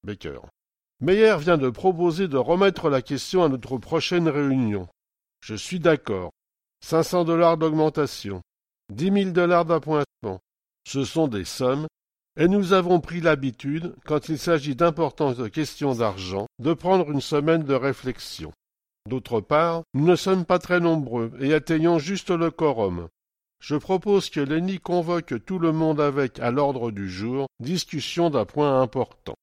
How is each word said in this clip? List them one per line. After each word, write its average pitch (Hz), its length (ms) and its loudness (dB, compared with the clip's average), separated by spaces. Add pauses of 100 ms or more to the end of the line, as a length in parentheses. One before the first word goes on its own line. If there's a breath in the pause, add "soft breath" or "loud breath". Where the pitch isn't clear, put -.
Baker. 87 380 -10 (580)
Meyer 202 380 4
vient 160 200 4
de 135 120 2
proposer 175 580 0
de 139 80 -2
remettre 170 540 2
la 135 120 2
question 147 400 -2
à 170 60 4
notre 131 300 -4
prochaine 165 500 0
réunion. 131 640 0 (500)
Je - 160 -10
suis 180 240 -8
d'accord. 117 520 0 (520)
Cinq 160 200 2
cents 175 200 0
dollars 165 340 4
d'augmentation. 151 840 -2 (500)
Dix 147 200 -2
mille 196 200 2
dollars 175 340 2
d'appointement. 147 720 -2 (460)
Ce 135 200 -4
sont 160 220 0
des 101 180 -4
sommes, 139 420 -2 (500)
et 160 100 4
nous 196 260 2
avons 180 260 4
pris 170 220 -8
l'habitude, 151 840 -2
quand 151 260 -2
il 156 100 -2
s'agit 147 360 0
d'importantes 143 760 0
questions 143 420 -4
d'argent, 98 540 -2 (100)
de 143 160 0
prendre 180 380 2
une 143 100 -2
semaine 156 420 0
de 139 120 0
réflexion. 127 760 -6 (560)
D'autre 117 340 -4
part, 165 420 0 (100)
nous 143 120 2
ne 175 100 6
sommes 190 280 0
pas 180 140 2
très 180 220 0
nombreux 131 600 0
et 139 140 2
atteignons 160 460 2
juste 180 320 -6
le 170 180 0
quorum. 107 580 -2 (520)
Je - 160 -6
propose 190 540 0
que - 100 -6
Lenny 165 400 -2
convoque 165 680 -4
tout 185 140 -4
le 165 120 2
monde 156 280 0
avec, 139 400 0
à 120 100 -2
l'ordre 127 420 0
du 98 180 -6
jour, 120 380 -4 (120)
discussion 165 680 -2
d'un 123 160 0
point 139 360 2
important. - 600 -4